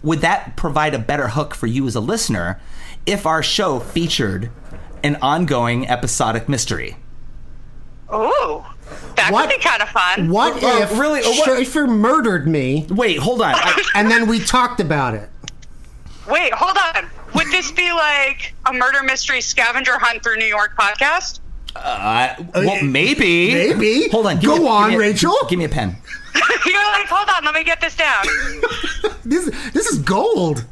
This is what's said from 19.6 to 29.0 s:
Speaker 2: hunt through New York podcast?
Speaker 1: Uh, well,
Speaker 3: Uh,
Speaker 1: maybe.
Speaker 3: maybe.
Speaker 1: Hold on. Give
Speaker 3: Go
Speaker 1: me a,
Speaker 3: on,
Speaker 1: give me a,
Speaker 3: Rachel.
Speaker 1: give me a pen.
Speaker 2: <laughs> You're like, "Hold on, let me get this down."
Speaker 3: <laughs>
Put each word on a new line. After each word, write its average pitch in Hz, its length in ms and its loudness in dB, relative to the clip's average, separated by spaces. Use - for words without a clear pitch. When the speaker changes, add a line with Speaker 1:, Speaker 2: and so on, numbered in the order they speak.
Speaker 2:
hunt 233 240 0
through 226 140 0
New 220 80 0
York 208 320 0
podcast? 254 640 0
Speaker 1:
Uh, 120 600 0
well, 190 240 2
Speaker 3:
Uh, 165 40 0
Speaker 1:
maybe. 170 680 4
Speaker 3:
maybe. 220 560 2
Speaker 1:
Hold 220 180 2
on. 190 120 2
Give 226 100 4
Speaker 3:
Go 311 100 4
Speaker 1:
me 320 60 4
a, 254 40 2
Speaker 3:
on, 208 220 4
Speaker 1:
give 220 80 4
me 214 60 4
a, 208 40 4
Speaker 3:
Rachel. 339 260 2
Speaker 1:
give 180 100 0
me 165 60 -2
a 143 40 -4
pen. 98 260 -2
Speaker 2:
<laughs> - 320 2
You're 392 260 2
like, - 160 0
"Hold 403 220 0
on, 349 160 2
let 302 80 0
me 320 100 0
get 330 180 -2
this 330 140 -4
down." 254 340 0
Speaker 3:
<laughs> - 840 -4